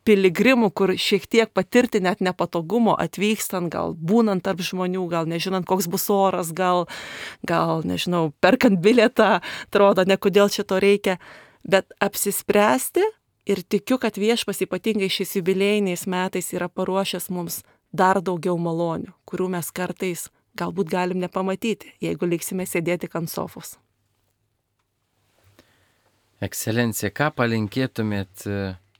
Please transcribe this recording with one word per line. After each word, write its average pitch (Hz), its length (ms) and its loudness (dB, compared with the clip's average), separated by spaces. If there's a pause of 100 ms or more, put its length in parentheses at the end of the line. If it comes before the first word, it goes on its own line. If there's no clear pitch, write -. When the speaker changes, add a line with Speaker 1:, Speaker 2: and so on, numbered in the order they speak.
Speaker 1:
piligrimu, 208 640 4
kur 185 260 0
šiek 190 320 0
tiek 226 240 2
patirti 226 480 2
net 185 240 0
nepatogumo 180 720 0
atvykstant, 185 720 -2
gal 165 220 -4
būnant 185 540 2
tarp 185 180 -4
žmonių, 185 480 -4
gal 165 160 -2
nežinant, 170 400 -4
koks 185 220 0
bus 190 200 -4
oras, 185 460 0
gal, 180 300 0 (580)
gal, 165 400 0
nežinau, 175 460 -2 (100)
perkant 196 400 4
bilietą, 214 600 4 (260)
atrodo, 196 400 4
ne 190 80 4
kodėl 202 320 4
čia 202 160 -4
to 190 180 -2
reikia. 202 360 2 (480)
Bet 190 340 2
apsispręsti 208 1040 2 (420)
ir 190 160 -2
tikiu, 214 380 0
kad 226 160 -2
Viešpats 214 480 -2
ypatingai 190 480 -2
šiais - 240 -4
jubiliejiniais 190 720 0
metais 185 460 -4
yra 180 180 -6
paruošęs 185 560 -4
mums 175 320 -6 (320)
dar 185 320 4
daugiau 180 320 -2
malonių, 170 560 -4 (160)
kurių 185 260 -4
mes 170 200 -6
kartais 180 560 -6 (260)
galbūt 175 340 -4
galim 180 300 -2
nepamatyti, 190 800 -4
jeigu 170 280 -4
liksime 180 380 -4
sėdėti 175 480 -4
ant 165 160 -6
sofos. - 460 -12 (2750)
Speaker 2:
Ekscelencija, 110 720 -2
ką 151 160 0
palinkėtumėt, 110 1160 -4
e, 98 300 -4 (240)